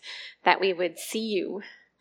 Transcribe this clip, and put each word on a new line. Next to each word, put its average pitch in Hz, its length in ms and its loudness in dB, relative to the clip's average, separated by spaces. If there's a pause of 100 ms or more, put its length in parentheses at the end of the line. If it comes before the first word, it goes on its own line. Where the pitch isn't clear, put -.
(440)
that 175 160 6
we 190 140 4
would 170 240 -2
see 220 280 -4
you, 208 360 -2 (380)